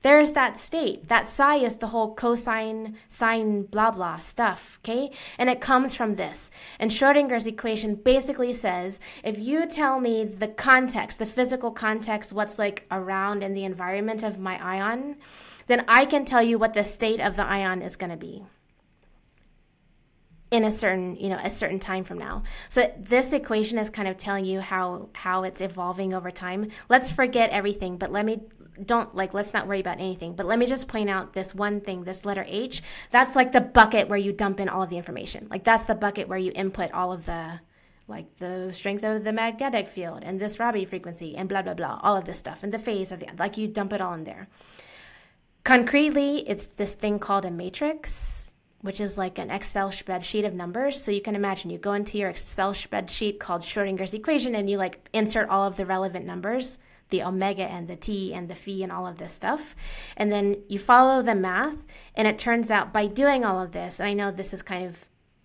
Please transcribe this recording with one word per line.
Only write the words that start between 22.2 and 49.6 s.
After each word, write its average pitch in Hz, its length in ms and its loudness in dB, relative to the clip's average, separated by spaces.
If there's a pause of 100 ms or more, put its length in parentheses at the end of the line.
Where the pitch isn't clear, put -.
So - 300 4
this 254 340 2
equation 220 460 0
is 214 100 -2
kind 214 180 -4
of 190 120 -4
telling 196 260 -4
you 190 160 -2
how, 185 540 -4
how 185 300 -2
it's 185 180 -6
evolving 180 500 -4
over 180 180 -6
time. 185 380 -6 (220)
Let's 254 200 6
forget 247 380 4
everything, 196 480 -2
but 185 160 -4
let 208 140 0
me, 220 160 -2 (420)
don't, 226 300 0
like, 185 180 -2
let's 208 220 -4
not 208 120 0
worry 196 140 -2
about 180 180 -4
anything. 180 360 -6
But 180 100 -6
let 214 140 2
me 240 80 4
just 262 220 -2
point 214 200 -2
out 196 240 -4
this 185 220 -6
one 208 260 -2
thing, 185 240 -8
this 185 220 -8
letter 196 200 -4
H. 247 360 -6 (280)
That's, 262 240 8
like, 254 180 6
the 247 100 10
bucket 220 480 8
where 208 80 2
you 196 120 0
dump 196 300 -2
in 190 80 -2
all 185 140 -2
of 175 80 -4
the 175 80 -6
information. 175 520 -10
Like, 190 140 -8
that's 226 200 6
the 220 100 0
bucket 202 340 -2
where 185 100 -4
you 185 160 -2
input 190 380 -2
all 180 200 -2
of 165 120 -10
the, 170 360 -8 (460)
like, 160 300 -14
the 185 360 -8
strength 202 320 -4
of 214 200 0
the 220 80 0
magnetic 226 560 -2
field 170 340 -8
and 185 160 -6
this 214 200 -4
Rabi 220 260 0
frequency 170 500 -10
and 190 140 -6
blah, 196 140 0
blah, 180 120 -4
blah, 170 280 -4
all 202 140 6
of 180 100 -2
this 180 120 -10
stuff - 240 -10
and 202 120 -4
the 220 40 -4
phase 202 320 -4
of 175 100 -10
the, - 80 -12 (100)
like, 202 180 -2
you 214 120 -2
dump 208 260 -4
it 196 80 -2
all 180 100 -4
in 160 120 -8
there. - 240 -14 (1160)
Concretely, 285 840 4
it's 208 200 -4
this - 260 -6
thing 208 260 -2
called 196 280 0
a 175 40 -6
matrix, 233 880 -6 (400)
which 196 200 -8
is 202 160 -4
like 185 220 -4
an 180 100 -6
Excel 196 420 -2